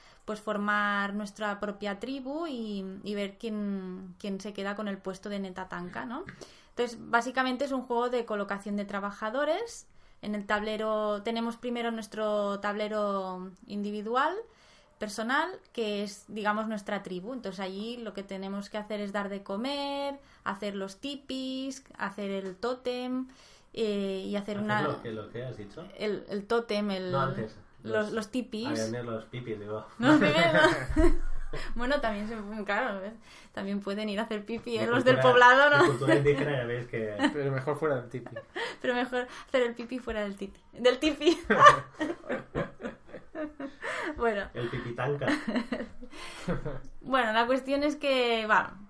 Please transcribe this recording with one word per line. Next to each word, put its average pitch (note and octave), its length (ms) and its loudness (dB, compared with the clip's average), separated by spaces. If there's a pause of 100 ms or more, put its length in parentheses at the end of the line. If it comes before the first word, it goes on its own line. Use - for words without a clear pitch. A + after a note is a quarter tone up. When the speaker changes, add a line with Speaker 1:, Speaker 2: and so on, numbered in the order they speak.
(240)
Speaker 1:
pues, G#3+ 160 -6
formar G3+ 760 0
nuestra G#3 460 -4
propia G3+ 400 -4
tribu C4+ 480 -4
y, G#3+ 380 -4 (180)
y G3+ 120 -4
ver G3 220 -4
quién, F#3+ 800 -6
quién G3 220 -6
se G3+ 140 -8
queda G3 240 -6
con G#3+ 100 -6
el G3 100 -4
puesto F#3+ 300 -10
de G3+ 120 -4
Netatanka, F#3 680 -8
¿no? C4 180 -8 (460)
Entonces, A#3 280 -4 (120)
básicamente B3+ 560 0
es C4 60 -6
un C4 100 0
juego A#3+ 280 0
de A#3+ 140 0
colocación G3+ 540 -4
de G3+ 80 -2
trabajadores. A#3 1040 -2 (340)
En G#3 140 -4
el G3+ 100 -6
tablero, G#3+ 800 0
tenemos A3+ 340 -2
primero A#3+ 320 -2
nuestro G#3 720 -2
tablero G3+ 880 -2 (160)
individual, G#3 680 0 (640)
personal, B3 500 0 (240)
que G#3 300 -2
es, - 240 -10
digamos, G#3 400 0
nuestra G#3 340 -4
tribu. F#3 320 -8
Entonces, G3 280 -8
allí G3+ 360 -6
lo A3 160 -10
que G3 80 -8
tenemos G3 480 -8
que G#3+ 80 -8
hacer G#3 240 -6
es G3+ 100 -6
dar G3+ 180 -4
de G3 120 -6
comer, C#4 800 -4 (240)
hacer G3+ 320 -4
los F#3+ 240 -8
tipis, C4 840 -8 (140)
hacer G3+ 320 -6
el F#3+ 260 -6
tótem, B3+ 720 -4 (460)
eh, G3 540 -2
y G3+ 80 -4
hacer G3+ 220 -4
Speaker 2:
¿Hacer G#3 80 -4
Speaker 1:
una G#3 180 2
Speaker 2:
lo - 180 -2
que, A#2 100 -8
lo G#2+ 200 -8
que B2 140 -8
has B2 120 -10
dicho? G#2+ 260 -12 (140)
Speaker 1:
el, G#3 320 -2
el G3+ 160 -4
tótem, G#3 460 0
el F#3 200 -2
Speaker 2:
No, F3+ 100 2
antes. - 360 -2 (240)
Speaker 1:
los, A2 100 -6 (140)
Speaker 2:
Los G#3 60 -6
Speaker 1:
los G#3+ 180 -4
tipis. A#3 380 -4
Speaker 2:
Habían A2+ 260 -2
ido A#2+ 100 -6 (120)
los G#2+ 100 -8
pipis, A#2 340 -6
digo. G#2+ 320 -6
Speaker 1:
<laughs> - 60 -20
No, C4+ 180 8
no, D4 120 8
no. D#4 880 6
Speaker 2:
<laughs> - 200 4 (380)
Speaker 1:
Bueno, B3+ 260 0
también G#3+ 260 -2
se, A#3 80 -6 (300)
claro, G#3 340 0
¿ves? G#3 140 -8 (400)
También G3+ 260 -2
pueden G#3 300 -2
ir G3+ 100 -2
a A#3 40 -2
hacer G#3+ 220 -4
pipi, A3+ 320 -4
Speaker 2:
De A3 60 0
Speaker 1:
¿eh? A3+ 40 0
Los A#3+ 180 2
del B3+ 100 8
Speaker 2:
cultura, B3+ 160 6
Speaker 1:
poblado, B3 460 12
¿no? C#4+ 60 8
Speaker 2:
de F4+ 80 8
cultura D#4+ 240 4
indígena, C#3+ 420 4
ya A#2+ 80 -2
veis A#2+ 220 -4
que A2 280 -4 (180)
Speaker 3:
Pero C#3 200 0
mejor D3 260 -2
fuera D3 220 2
del A#2 80 -14
tipi. - 220 -10 (260)
Speaker 1:
<laughs> A#4 240 -6
Pero B3+ 120 0
mejor B3 340 -2 (200)
hacer B3+ 140 2
el A#3 120 2
pipi A#3+ 260 -8
fuera A3 240 -4
del G3+ 120 -6
titi. G3 240 -12 (140)
Del B3 260 4
tipi. D4+ 480 4
<laughs> - 0 - (2750)
Bueno. G#3+ 360 0
Speaker 2:
El A#2+ 160 -4
pipitanca. B2+ 640 -2
Speaker 1:
<laughs> D4+ 60 2 (1600)
Bueno, A#3+ 300 2
la A#3 140 4
cuestión C4 380 2
es D4 120 2
que, A#3+ 520 2
va, G3+ 260 4 (160)